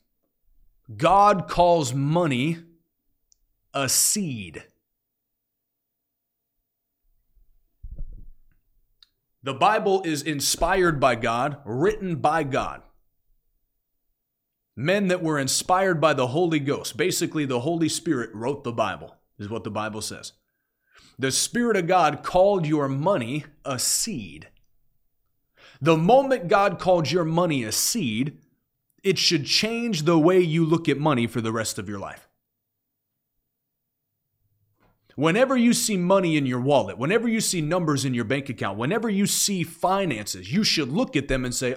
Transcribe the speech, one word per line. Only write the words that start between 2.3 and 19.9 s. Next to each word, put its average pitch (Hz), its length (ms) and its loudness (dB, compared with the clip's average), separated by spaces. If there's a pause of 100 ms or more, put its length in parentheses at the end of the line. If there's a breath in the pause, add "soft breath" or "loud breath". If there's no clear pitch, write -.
a 139 140 -2
seed. 117 760 -2 (4000)
The 135 100 -6
Bible 190 500 2
is 151 200 -4
inspired 165 760 0
by 127 160 4
God, 120 480 -2
written 175 540 -2
by 151 260 0
God. 113 380 -4 (1900)
Men 185 320 0
that 180 160 -2
were 156 160 -2
inspired 180 640 0
by 156 120 4
the 131 140 0
Holy 160 320 0
Ghost, 131 380 -4
basically 160 480 -2
the 127 160 -2
Holy 160 260 -2
Spirit 131 460 -4
wrote 127 300 -6
the 120 100 -6
Bible, 95 420 -4 (240)
is 104 100 -10
what 110 140 -8
the 110 80 -8
Bible 107 300 -6